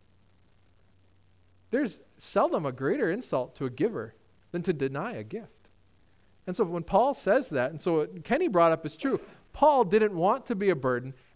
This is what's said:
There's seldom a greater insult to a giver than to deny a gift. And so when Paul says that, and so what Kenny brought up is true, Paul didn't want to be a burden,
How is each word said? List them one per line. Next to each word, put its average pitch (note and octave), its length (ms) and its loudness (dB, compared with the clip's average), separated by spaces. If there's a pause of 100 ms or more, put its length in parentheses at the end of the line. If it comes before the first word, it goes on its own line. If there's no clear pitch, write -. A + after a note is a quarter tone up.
(1700)
There's A#3+ 280 -2 (200)
seldom A3 480 -2
a C3 60 -4
greater E3 380 -2
insult E3 460 -4
to C#3+ 100 -8
a B2+ 40 -4
giver C#3+ 440 -4 (380)
than F3 120 -4
to F#3+ 80 -2
deny C#3 400 -4
a A#2 100 -10
gift. E3 460 -14 (800)
And F#3 100 -6
so A3+ 80 2
when E3+ 180 -4
Paul A#3+ 320 2
says A#3 360 0
that, C3 200 0
and D#3+ 100 -12
so E3 180 2
what D3+ 260 -4
Kenny E4 240 0
brought E3+ 240 6
up D#3+ 120 -2
is D#3 120 -8
true, C4+ 240 -2 (320)
Paul C4+ 320 6
didn't G#3 300 2
want G3 320 0
to B3 80 -2
be G3 160 0
a E3+ 60 4
burden, B2+ 380 -2 (220)